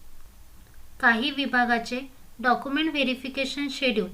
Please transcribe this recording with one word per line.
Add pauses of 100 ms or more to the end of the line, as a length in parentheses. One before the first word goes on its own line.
(1000)
काही
विभागाचे (380)
डॉक्युमेंट
व्हेरिफिकेशन
शेड्यूल